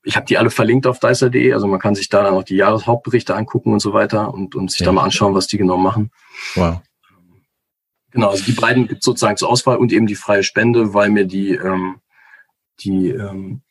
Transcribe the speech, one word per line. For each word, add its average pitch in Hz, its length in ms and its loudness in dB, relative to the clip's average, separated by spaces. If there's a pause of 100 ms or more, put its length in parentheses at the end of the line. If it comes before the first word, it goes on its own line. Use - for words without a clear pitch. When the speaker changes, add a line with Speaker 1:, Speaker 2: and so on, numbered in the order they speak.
Speaker 1:
ich - 140 -4
hab - 100 -6
die 107 120 2
alle 117 120 2
verlinkt 123 360 2
auf 127 120 0
dicer 127 280 2
punkt 123 80 0
de, 123 180 4
also 101 160 0
man 95 100 0
kann 104 160 0
sich 98 140 -6
da 101 140 4
dann 98 120 2
auch 95 100 0
die 95 120 -4
Jahreshauptberichte 113 800 0
angucken 113 360 -2
und 107 80 2
so 101 120 -4
weiter 107 420 0
und, 98 220 -8
und 92 140 -6
sich - 100 -6
Speaker 2:
Ja. 87 60 0
Speaker 1:
da 92 60 2
mal 95 120 2
anschauen, 98 300 0
was 95 120 0
die 104 120 -4
genau 92 180 2
machen. 107 340 0 (460)
Speaker 2:
Wow. 87 240 0 (1300)
Speaker 1:
Genau, 113 200 2
also 95 140 -2
die 117 80 0
beiden 120 340 2
gibt's - 180 -8
sozusagen 110 320 0
zur - 120 -4
Auswahl 120 280 0
und 120 160 2
eben 110 140 4
die 104 80 -2
freie 98 300 0
Spende, 113 500 2
weil 104 160 2
mir 101 160 2
die, 95 280 -2
ähm, 92 420 -4 (840)
die, 95 300 -2
ähm, 98 600 -10